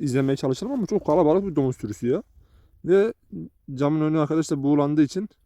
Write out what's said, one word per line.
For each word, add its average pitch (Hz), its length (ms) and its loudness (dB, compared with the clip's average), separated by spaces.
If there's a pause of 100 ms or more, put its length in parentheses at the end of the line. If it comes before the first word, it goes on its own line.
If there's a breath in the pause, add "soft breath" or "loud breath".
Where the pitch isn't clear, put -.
izlemeye 135 360 0
çalışalım 151 360 -4
ama 240 140 -2
çok - 200 -2
kalabalık 165 400 2
bir 160 100 -6
domuz 135 200 0
sürüsü 107 300 -8
ya. 151 160 0 (640)
Ve 196 300 2 (600)
camın 147 260 0
önü 156 180 0
arkadaşlar 151 440 -2
buğulandığı 147 400 2
için 190 260 -4 (180)